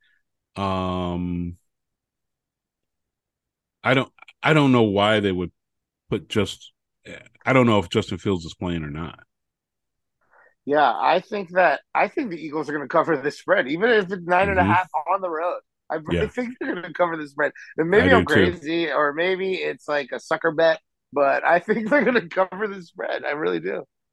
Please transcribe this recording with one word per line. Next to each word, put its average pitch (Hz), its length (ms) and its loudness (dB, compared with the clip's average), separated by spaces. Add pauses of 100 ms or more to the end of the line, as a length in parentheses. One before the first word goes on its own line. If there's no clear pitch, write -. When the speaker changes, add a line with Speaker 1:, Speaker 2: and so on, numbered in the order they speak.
(580)
Speaker 1:
um, 90 1000 -4 (2250)
I 123 100 2
don't, 131 180 0 (300)
I 147 120 4
don't 143 180 6
know 120 120 6
why 104 360 2
they 101 120 0
would 90 200 -4 (580)
put - 200 -4
just, - 420 -4 (760)
I 123 80 4
don't 127 140 6
know 107 120 4
if 90 100 -2
Justin 101 280 -2
Fields 90 280 -2
is 80 80 -14
playing 87 300 -4
or 76 60 -10
not. 80 300 -10 (1500)
Speaker 2:
Yeah, 143 320 2
I 147 220 2
think 196 320 -8
that, 175 300 2 (120)
I 165 140 0
think 277 240 -6
the 170 60 -10
Eagles 151 320 -8
are 147 40 -6
gonna 147 140 -6
cover 160 300 0
the 135 140 -4
spread, 175 360 0
even 170 220 0
if 208 220 2
it's 175 140 -8
nine 180 240 2
and 190 100 0
a 175 40 4
half 180 240 2
Speaker 1:
Mm-hmm. 156 260 -4
Speaker 2:
on 196 80 -2
the 185 80 -4
road. 160 300 -4 (300)
I, - 60 -4
I 165 40 -6 (120)
Speaker 1:
Yeah. - 160 0
Speaker 2:
think 247 320 -8
they're 277 160 -6
gonna 170 180 -10
cover 165 240 0
the 151 100 -10
spread. 143 240 -2 (260)
And 160 120 0
maybe 214 220 6
Speaker 1:
I 240 60 8
Speaker 2:
I'm 190 80 4
Speaker 1:
do - 80 0
too. 190 180 6
Speaker 2:
crazy, 165 400 -4
or 147 220 0
maybe 185 420 -2
it's 151 340 -6
like 143 240 -4
a 123 60 -8
sucker 160 320 -2
bet, 160 280 2 (320)
but 139 320 0
I 170 160 4
<laughs> - 0 -
think 214 300 -4
they're 277 160 2
gonna 220 240 0
cover 190 380 -4
the 196 140 -14
spread. - 440 -10
I 135 60 -4
really 170 280 -4
do. - 240 -6 (300)